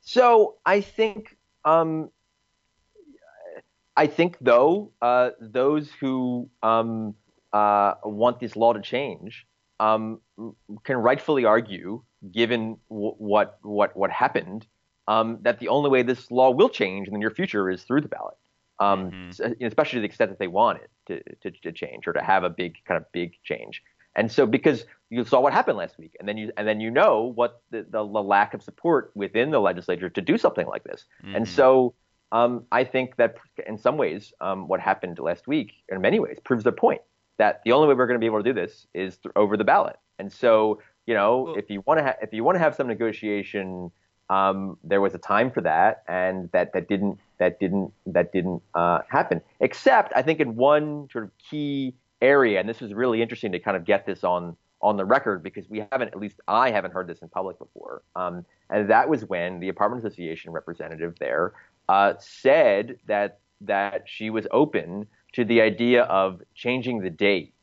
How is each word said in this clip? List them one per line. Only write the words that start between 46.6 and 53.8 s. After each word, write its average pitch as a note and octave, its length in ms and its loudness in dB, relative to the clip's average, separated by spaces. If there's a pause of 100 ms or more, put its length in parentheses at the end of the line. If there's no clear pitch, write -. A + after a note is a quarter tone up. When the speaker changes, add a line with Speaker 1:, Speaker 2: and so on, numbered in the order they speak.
Speaker 1:
that F2+ 140 -4
didn't, G2+ 300 -2 (200)
that F2+ 220 0
didn't, F#2+ 340 -2 (100)
that F2 280 0
didn't, F2+ 300 -4 (120)
uh, E2+ 240 2 (100)
happen. C#3 320 0 (200)
Except, A3+ 540 2
I C3 60 2
think, D3+ 200 -2
in A#2+ 160 -2
one D3 540 0
sort A#2 140 -8
of G2 140 -16
key C#3+ 560 -6 (260)
area, B2+ 400 4
and F#2+ 80 -4
this A2+ 140 -8
is G#2+ 100 -12
really A#2 300 0
interesting A2+ 300 -6
to F2+ 60 -4
kind F#2+ 180 -2
of F2 100 -6